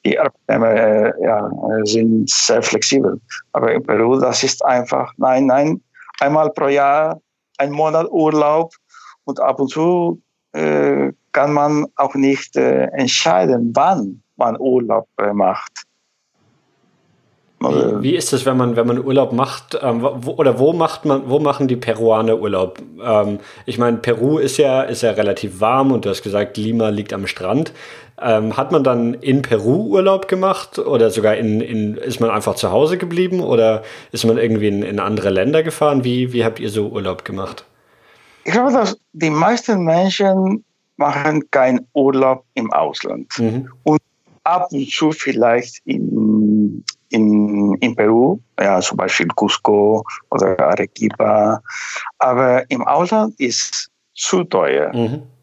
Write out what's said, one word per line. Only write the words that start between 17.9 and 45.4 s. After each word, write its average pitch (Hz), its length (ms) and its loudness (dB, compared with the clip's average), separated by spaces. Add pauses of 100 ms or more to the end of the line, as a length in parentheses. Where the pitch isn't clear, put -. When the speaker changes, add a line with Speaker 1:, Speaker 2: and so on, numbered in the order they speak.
Speaker 2:
wie 151 140 0
ist - 160 -4
es, 127 120 -2
wenn 131 120 2
man, 120 180 0
wenn 117 140 2
man 127 160 -2
Urlaub 135 280 0
macht, - 480 -4
ähm, 117 220 -2
wo, 135 300 -4
oder 131 260 2
wo 139 140 4
macht - 320 -2
man, 135 260 0
wo 143 80 2
machen 143 300 0
die 123 80 0
Peruaner 113 640 0
Urlaub? 95 400 -2 (200)
Ähm, 104 380 0 (280)
ich 120 120 -6
meine, 120 200 2
Peru 123 400 0
ist 139 180 -2
ja, 135 260 2
ist 113 200 -6
ja 113 100 2
relativ 98 480 -2
warm 135 320 2
und 104 120 -2
du 101 40 -2
hast 95 140 -6
gesagt, 104 340 -4
Lima 110 320 -2
liegt 104 240 -4
am 98 160 -6
Strand. 117 440 -4 (480)
Ähm, 110 360 0
hat 139 160 -2
man 156 100 4
dann 120 320 2
in 135 280 0
Peru 123 440 0
Urlaub 190 420 2
gemacht 190 500 -2
oder 113 320 2
sogar 107 260 2
in, 110 240 0
in, 107 360 -4
ist - 240 -8
man 113 100 2
einfach 104 240 -2
zu 92 180 -2
Hause 151 260 2
geblieben 180 420 -2
oder 110 420 2 (300)
ist 113 120 -4
man 113 140 4
irgendwie 110 300 2
in, 101 140 -2
in 101 160 -6
andere 101 320 -2
Länder 127 320 2
gefahren? 147 420 0
Wie, 127 280 0
wie 117 120 0
habt 113 140 -2
ihr 110 120 -6
so 104 180 -2
Urlaub 95 360 -6
gemacht? 95 400 -10 (800)
Speaker 1:
Ich 160 80 -4
glaube, 247 200 2
dass 220 240 0 (160)
die 160 180 -2
meisten 190 540 2
Menschen 190 800 2 (320)
machen 143 540 0
keinen 127 440 2
Urlaub 135 500 2 (100)
im 113 180 -4
Ausland. - 680 -4
Speaker 2:
Mhm. 117 300 -2 (160)
Speaker 1:
Und 151 160 4 (440)
ab 180 280 0
und 139 180 -4
zu 156 220 0
vielleicht 120 720 0